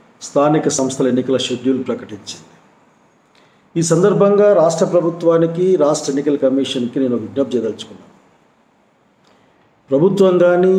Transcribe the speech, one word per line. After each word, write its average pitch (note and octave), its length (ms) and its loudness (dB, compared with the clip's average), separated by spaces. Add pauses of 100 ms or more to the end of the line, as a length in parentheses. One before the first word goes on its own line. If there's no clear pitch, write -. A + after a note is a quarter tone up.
(220)
స్థానిక D3 460 0 (100)
సంస్థల C3 300 -2
ఎన్నికల B2+ 300 0
షెడ్యూల్ B2+ 500 -4
ప్రకటించింది. G#2 640 -12 (1300)
ఈ - 20 0 (100)
సందర్భంగా G3+ 640 4
రాష్ట్ర E3 320 2
ప్రభుత్వానికి, E3 880 0
రాష్ట్ర D3 360 0
ఎన్నికల C#3+ 240 -2
కమిషన్కి C3 640 -2
నేను B2 160 -2
విజ్ఞప్తి A#2+ 420 -4
చేయదలుచుకున్నాను. G#2 540 -10 (1800)
ప్రభుత్వం F#3 480 2
కానీ, F3 420 4